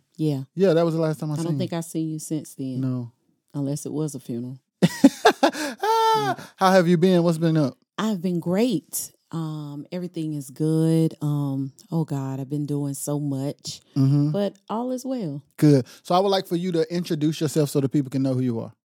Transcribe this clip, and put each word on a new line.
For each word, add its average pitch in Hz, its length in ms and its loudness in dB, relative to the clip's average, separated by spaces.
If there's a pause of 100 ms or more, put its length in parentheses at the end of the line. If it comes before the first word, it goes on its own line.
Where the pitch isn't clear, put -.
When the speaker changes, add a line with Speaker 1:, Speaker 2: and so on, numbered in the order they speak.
(180)
Speaker 1:
Yeah. 147 260 0 (120)
Speaker 2:
Yeah, 180 180 4
that 170 120 4
was 160 80 0
the 160 80 0
last 156 180 0
time 151 120 -4
I - 20 -4
Speaker 1:
I 147 40 -2
Speaker 2:
seen 165 80 -2
Speaker 1:
don't 170 80 0
Speaker 2:
you. 139 60 -2
Speaker 1:
think 180 140 -4
I 170 80 -4
seen 160 280 -4
you 156 100 -6
since - 340 -6
then. 131 280 -6
Speaker 2:
No. 127 300 -4 (420)
Speaker 1:
Unless 143 340 -4
it 131 60 -8
was 147 200 -4
a 131 60 -10
funeral. 123 400 -8 (220)
Speaker 2:
<laughs> - 80 6 (540)
Ah, 415 960 0
Speaker 1:
Yeah. - 60 -16 (140)
Speaker 2:
how 190 140 4
have 185 160 6
you 180 100 6
been? 175 260 4
What's 165 140 2
been 160 200 2
up? - 200 0 (200)
Speaker 1:
I've 208 240 -2
been 175 180 -2
great. 190 720 -2 (200)
Um, 151 600 -8
everything 170 420 -6
is 147 160 -8
good. 160 720 2
Um, 139 500 -2 (200)
oh 165 120 0
God, 135 360 -6
I've 131 100 -10
been 147 160 -4
doing 143 280 -4
so 147 260 -6
much, 139 600 -6 (160)
Speaker 2:
Mm-hmm. 143 360 4
Speaker 1:
but 196 260 -2 (120)
all 240 220 -4
is 254 140 -6
well. 196 360 -6 (160)
Speaker 2:
Good. 143 280 6 (180)
So 175 120 -2
I 180 40 6
would 202 100 4
like 190 180 0
for 180 100 -2
you 180 160 -4
to 160 200 0
introduce 160 460 -2
yourself 151 300 0
so 151 100 0
the 135 100 2
people 139 200 0
can 135 140 -2
know 135 100 0
who 127 80 0
you 117 180 -2
are. 113 140 -10 (160)